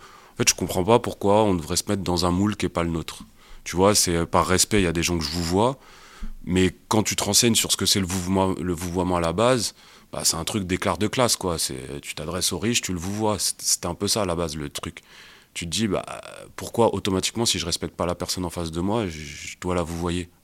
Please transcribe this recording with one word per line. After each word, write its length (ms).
en 40
fait, 120
je 40
comprends 300
pas 160
pourquoi 440
on 120
devrait 220
se 100
mettre 160
dans 220
un 60
moule 240
qui 120
est 20
pas 140
le 80
nôtre. 320
Tu 140
vois, 180
c'est, 200
euh, 100
par 200
respect, 360
il 20
y 40
a 40
des 100
gens 160
que 60
je 80
vous 120
vois, 360
mais 320
quand 120
tu 140
te 80
renseignes 320
sur 160
ce 60
que 100
c'est 140
le 40
vouvoiement, 560
le 120
vouvoiement 420
à 60
la 100
base, 420
bah, 140
c'est 100
un 80
truc 220
d'écart 320
de 100
classe, 300
quoi. 200
C'est, 440
tu 140
t'adresses 360
aux 80
riches, 220
tu 100
le 80
vouvoies. 400
C'est, 220
c'était 260
un 80
peu 140
ça, 140
à 20
la 100
base, 220
le 120
truc. 340
Tu 120
te 60
dis, « 160
Bah, 180
pourquoi 360
automatiquement, 520
si 140
je 60
respecte 300
pas 100
la 80
personne 300
en 60
face 220
de 100
moi, 260
je, 120
je 420
dois 120
la 100
vouvoyer ? » 460